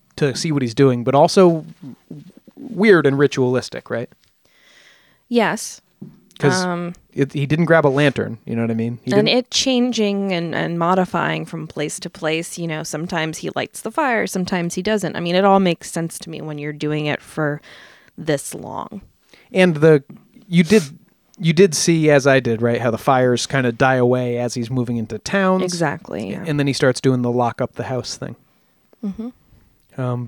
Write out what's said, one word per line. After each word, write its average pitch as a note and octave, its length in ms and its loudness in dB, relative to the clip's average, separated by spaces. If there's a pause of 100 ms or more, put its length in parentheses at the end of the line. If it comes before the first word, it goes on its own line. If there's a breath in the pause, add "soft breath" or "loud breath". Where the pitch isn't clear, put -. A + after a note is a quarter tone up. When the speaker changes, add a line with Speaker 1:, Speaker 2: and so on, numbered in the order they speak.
(160)
Speaker 1:
to C#3 200 -2
see E3 160 -4
what C#3 100 0
he's A#2 120 -4
doing, B2 300 4
but C3 100 2
also E3 520 4 (920)
weird F#3 500 4
and C#3 120 2
ritualistic, B2+ 720 0
right? A#2+ 180 -6 (1200 soft breath)
Speaker 2:
Yes. A3 520 0 (580)
Speaker 1:
'Cause F#3 260 2
Speaker 2:
Um, F3 300 -4 (180)
Speaker 1:
it, C#3 200 -2
he C#3+ 140 -2
didn't D#3 180 2
grab C#3 200 4
a C#3+ 40 4
lantern, C3 560 0
you A#2 100 -8
know A#2 80 -2
what A2+ 80 -2
I A2+ 40 -4
mean? A#2 280 -4
He B2+ 100 -6
Speaker 2:
and G#3 140 4
Speaker 1:
didn't - 120 2
Speaker 2:
it B3 120 -4
changing A3 840 -2
and, E3+ 220 -4
and E3 240 -4
modifying E3+ 680 0
from D#3+ 220 -12
place D#3 320 -8
to F3 100 -14
place, E3 480 -6
you E3+ 120 -6
know, D#3 160 -6
sometimes D#3+ 540 -6
he D#3+ 180 -8
lights - 240 -8
the A#3 100 -10
fire, A#3 380 -2
sometimes F3+ 460 -4
he F#3 80 -6
doesn't. G3 340 -4
I F3 40 -6
mean, E3+ 140 -4
it F#3+ 100 2
all G3 140 6
makes F3+ 320 0
sense E3 300 -6
to E3 100 -14
me D#3 100 -12
when D#3 180 -10
you're D3 140 -8
doing D3+ 340 -4
it D3 140 -4
for D3+ 400 -4 (560 loud breath)
this D#3 380 -4
long. - 460 -12 (520 soft breath)
Speaker 1:
And F#3 240 4
the, D3+ 280 6 (420)
you F3 160 4
did, F#3 220 4 (560)
you D#3+ 120 2
did E3+ 220 6
see, D#3+ 340 2
as C#3+ 160 6
I C3+ 140 4
did, A#2 240 0
right, A#2 180 0
how A#2 120 0
the A2+ 60 -4
fires B2+ 460 2
kinda B2+ 280 0
die C3 240 2
away B2 420 0
as A#2+ 160 -4
he's A#2 160 -6
moving B2 260 -2
into A2 220 -6
towns. F#3 460 0
Speaker 2:
Exactly, E3 640 -4
yeah. - 160 -10
Speaker 1:
And D3+ 140 -2
then C#3+ 80 2
he C3+ 40 0
starts C3 280 2
doing B2+ 220 2
the A#2+ 100 0
lock A#2+ 280 -2
up B2 120 -4
the A#2+ 120 -10
house A#2+ 320 -8
thing. - 200 -12 (680)
Speaker 2:
Mm-hmm. A3 260 -8 (720)
Speaker 1:
Um, B2 280 -4